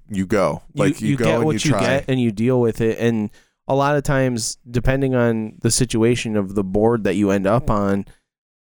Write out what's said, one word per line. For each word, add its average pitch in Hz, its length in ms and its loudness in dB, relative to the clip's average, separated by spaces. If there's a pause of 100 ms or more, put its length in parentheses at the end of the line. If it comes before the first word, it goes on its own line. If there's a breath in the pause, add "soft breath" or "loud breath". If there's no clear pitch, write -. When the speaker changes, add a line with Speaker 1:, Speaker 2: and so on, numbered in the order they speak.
Speaker 1:
you 95 160 -4
go. 90 380 -2 (100)
Speaker 2:
You, 143 120 -2
Speaker 1:
Like, - 160 -2
you 110 80 -4
Speaker 2:
you 139 80 0
Speaker 1:
go 127 80 -2
Speaker 2:
get 110 120 2
Speaker 1:
and 117 80 0
Speaker 2:
what - 80 0 (120)
Speaker 1:
you 156 60 0
Speaker 2:
you 117 60 2
Speaker 1:
try. 98 40 0
Speaker 2:
get 127 280 0
and 131 120 0
you 120 100 2
deal 117 300 0
with 113 200 0
it. 113 200 0
And 110 300 0 (360 soft breath)
a 131 80 0
lot 139 220 2
of 143 80 -2
times, 131 540 -2 (120)
depending 131 460 0
on 113 460 0
the 117 100 2
situation 117 640 0
of 98 180 -2
the 104 80 0
board 104 400 0
that 95 140 0
you 101 160 2
end 98 160 0
up 113 200 0
on, 101 360 0 (600 soft breath)